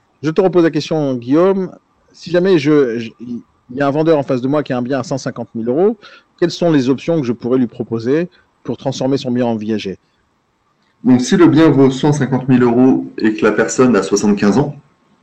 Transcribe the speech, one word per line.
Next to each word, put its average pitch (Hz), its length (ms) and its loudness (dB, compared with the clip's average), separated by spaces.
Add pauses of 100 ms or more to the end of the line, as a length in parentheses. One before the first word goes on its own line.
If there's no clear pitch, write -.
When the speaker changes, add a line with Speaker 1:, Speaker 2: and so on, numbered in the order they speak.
(220)
Speaker 1:
Je 143 80 -4
te 160 120 0
repose 180 220 2
la 165 60 2
question, 147 460 -2
Guillaume. 175 560 0 (400)
Si - 180 -20
jamais 180 300 2
je, 135 400 2
je, 113 100 -8 (120)
il 123 200 -12 (360)
y 143 40 -6
a 143 60 0
un 139 40 0
vendeur 156 280 2
en 135 40 -4
face 127 180 -4
de 127 80 -4
moi 147 120 0
qui 135 120 -8
a 123 40 -4
un 123 40 -4
bien 127 180 -4
à 120 40 -6
cent 139 140 -6
cinquante 123 380 -10
mille 113 140 -4
euros, 190 280 0 (420)
quelles 170 120 0
sont 170 200 0
les 135 180 2
options 156 320 -2
que 127 40 -6
je 117 80 -2
pourrais 127 260 -2
lui 123 80 0
proposer 120 600 -4 (360)
pour 120 120 -8
transformer 135 420 -4
son 131 140 -6
bien 123 140 0
en 117 100 -2
viager ? 107 440 -6 (1040)
Speaker 2:
Donc, 123 180 4
si 190 160 0
le 170 100 8
bien 151 220 4
vaut 135 200 4
cent 147 220 0
cinquante 131 380 -2
mille 123 140 4
euros 123 540 2
et 110 160 0
que 110 120 -2
la 107 60 4
personne 117 440 2
a 92 80 2
soixante-quinze 101 540 0
ans, 143 180 -2 (480)